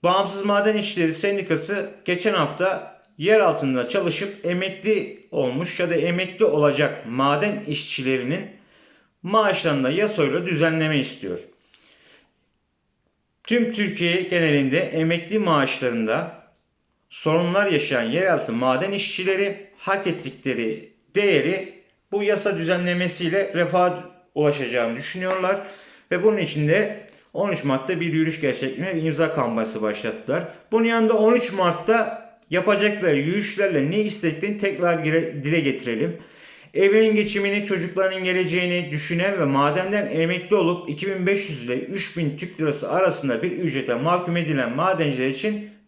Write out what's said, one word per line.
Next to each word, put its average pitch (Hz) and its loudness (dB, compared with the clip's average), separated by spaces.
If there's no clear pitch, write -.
Bağımsız 196 2
Maden 208 2
İşçileri 175 0
Sendikası 190 -2
geçen 180 0
hafta 175 -2
yer 208 6
altında 135 2
çalışıp 190 -4
emekli 190 -2
olmuş 139 -2
ya 175 0
da 170 0
emekli 175 0
olacak 147 2
maden 139 0
işçilerinin 135 -2
maaşlarında 175 2
yasoyla 175 0
düzenleme 160 0
istiyor. 92 -6
Tüm 226 2
Türkiye 180 0
genelinde 151 2
emekli 170 -2
maaşlarında 135 0
sorunlar 175 0
yaşayan 143 0
yeraltı 165 0
maden 127 0
işçileri 196 -2
hak 196 -2
ettikleri 123 -6
değeri 190 2
bu 202 0
yasa 202 0
düzenlemesiyle 180 0
refaha 175 2
ulaşacağını 123 0
düşünüyorlar. 185 -2
Ve 175 -2
bunun 214 4
için 151 0
de 208 0
on 202 -2
üç - -6
Mart'ta 143 -2
bir 170 -2
yürüyüş 160 0
gerçekleştirme 135 -2
ve 160 -2
imza 160 0
kampanyası 113 -2
başlattılar. 110 -4
Bunun 220 4
yanında 226 4
on 214 6
üç 240 0
Mart'ta 190 0
yapacakları 185 2
yürüyüşlerle 175 0
ne 202 0
istediklerini 208 -2
tekrar 175 0
dile 160 0
getirelim. 135 -2
Evinin 214 6
geçimini, 202 0
çocukların 190 -2
geleceğini 180 0
düşünen 175 0
ve 165 2
madenden 151 2
emekli 175 0
olup 170 2
iki 151 -4
bin 190 -2
beş 196 0
yüz 127 -8
ile 123 -2
üç 175 -6
bin 151 -2
Türk 175 -10
Lirası 147 -2
arasında 147 2
bir 180 -2
ücrete 131 -2
mahkum 170 0
edilen 139 0
madenciler 151 0
için 208 -4